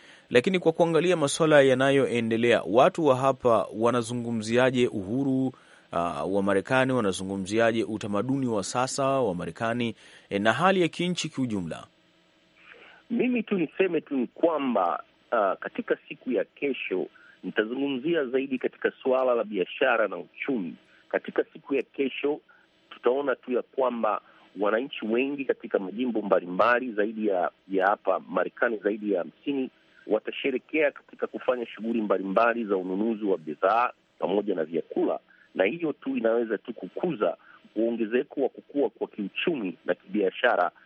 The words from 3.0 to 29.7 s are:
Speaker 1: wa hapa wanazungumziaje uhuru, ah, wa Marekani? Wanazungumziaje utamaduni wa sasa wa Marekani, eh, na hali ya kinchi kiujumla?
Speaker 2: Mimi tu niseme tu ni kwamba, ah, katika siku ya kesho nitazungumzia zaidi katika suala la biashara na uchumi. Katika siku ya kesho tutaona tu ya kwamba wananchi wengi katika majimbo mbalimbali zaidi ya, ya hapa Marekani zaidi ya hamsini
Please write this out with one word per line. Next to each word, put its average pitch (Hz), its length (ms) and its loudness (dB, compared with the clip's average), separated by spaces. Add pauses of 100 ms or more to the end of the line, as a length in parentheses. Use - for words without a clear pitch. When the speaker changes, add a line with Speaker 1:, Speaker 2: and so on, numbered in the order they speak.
Speaker 1:
wa 131 100 6
hapa 127 600 2
wanazungumziaje 120 1120 2
uhuru, 131 640 -2 (380)
ah, 82 340 -2
wa 98 180 0
Marekani? 131 500 2
Wanazungumziaje 98 920 0
utamaduni 110 640 -4
wa 107 160 -2
sasa 131 420 -2
wa 127 300 0
Marekani, 113 600 -4 (340)
eh, 101 120 -2
na 110 120 4
hali 180 280 2
ya 165 60 4
kinchi 175 420 -4
kiujumla? 95 580 -4 (1200)
Speaker 2:
Mimi 233 340 0
tu 208 140 -2
niseme 165 440 -2
tu - 160 -10
ni 120 100 -2
kwamba, 123 760 0 (280)
ah, 98 240 2
katika - 420 -6 (120)
siku 156 220 -10
ya 98 120 0
kesho - 640 -4 (360)
nitazungumzia 135 840 -2
zaidi 135 320 -2
katika - 340 -2 (120)
suala 127 320 2
la 113 80 0
biashara 107 640 0
na 92 100 -6
uchumi. 87 580 -6 (340)
Katika - 340 -2 (100)
siku 139 220 -6
ya 123 80 0
kesho 143 560 -4 (500)
tutaona 117 460 0
tu - 160 -10
ya 117 100 0
kwamba 117 600 -2 (380)
wananchi 110 460 0
wengi 135 400 0
katika - 340 -2
majimbo 110 420 -2
mbalimbali 101 720 2
zaidi 107 360 -2
ya, 90 240 0 (200)
ya 95 160 2
hapa 95 320 0 (100)
Marekani 104 480 -2
zaidi 104 360 -2
ya 90 60 2
hamsini 131 500 -6 (380)